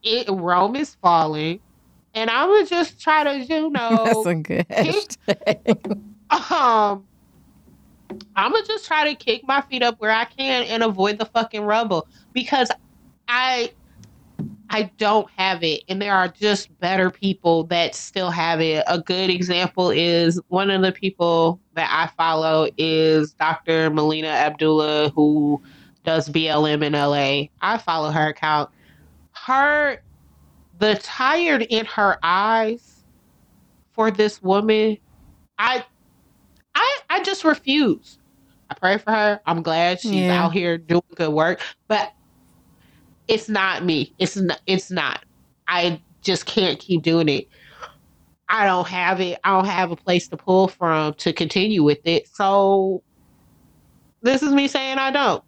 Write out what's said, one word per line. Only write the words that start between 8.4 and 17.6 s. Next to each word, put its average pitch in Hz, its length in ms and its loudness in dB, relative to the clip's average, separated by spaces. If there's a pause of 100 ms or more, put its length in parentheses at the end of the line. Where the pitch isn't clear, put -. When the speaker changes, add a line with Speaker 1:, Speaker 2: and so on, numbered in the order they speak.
Speaker 1:
just 427 200 -8
try 302 240 0
to 302 60 -6
kick 226 300 -4
my 269 160 0
feet 262 220 -4
up 240 160 -2
where 214 120 0
I 226 140 0
can 262 380 -4
and 226 200 -2
avoid 208 340 0
the 214 80 -4
fucking 220 380 -4
rubble 208 440 0 (240)
because 254 380 -2 (580)
I, 247 460 -2 (960)
I 214 140 -2 (140)
don't 208 340 2
have 190 320 -2
it. 156 260 -2
And 190 120 -4
there 202 120 -2
are 185 160 2
just 202 500 -2
better 185 300 2
people 175 560 0